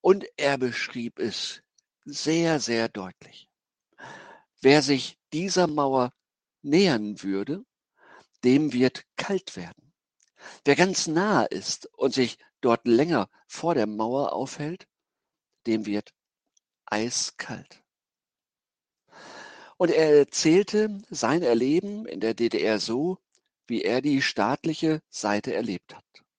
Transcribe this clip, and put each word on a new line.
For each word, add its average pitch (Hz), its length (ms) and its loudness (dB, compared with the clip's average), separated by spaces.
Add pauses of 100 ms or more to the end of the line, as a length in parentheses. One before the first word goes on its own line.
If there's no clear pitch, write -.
Und 196 260 4 (100)
er 139 220 2
beschrieb 120 600 -4
es - 440 -6 (420)
sehr, 160 560 0
sehr 113 280 0
deutlich. - 600 -14 (1120)
Wer 143 220 6
sich 135 360 -2 (140)
dieser 180 340 0
Mauer 135 460 0 (500)
nähern 143 600 0
würde, 104 420 -6 (800)
dem 139 280 4
wird 127 340 0 (100)
kalt - 400 -6
werden. 87 360 -18 (720)
Wer 143 100 6
ganz 180 320 2
nah 170 380 2
ist - 420 -8 (100)
und 131 180 0
sich 123 240 -2 (240)
dort 120 240 2
länger 120 420 2 (180)
vor - 280 -4
der 113 120 2
Mauer 110 460 -4
aufhält, 147 560 -8 (760)
dem 110 180 0
wird 104 300 -6 (720)
eiskalt. - 1000 -6 (1900)
Und 170 140 2
er 156 260 6
erzählte 202 920 2
sein 151 320 0
Erleben 196 640 0
in - 140 -10
der 110 120 0
D 117 160 0
D 98 140 -2
R 107 160 0
so, 135 400 -4 (480)
wie 117 160 -4
er 120 180 0
die 135 220 0
staatliche 151 880 -2
Seite 104 420 -4
erlebt 101 420 -6
hat. - 300 -20 (140)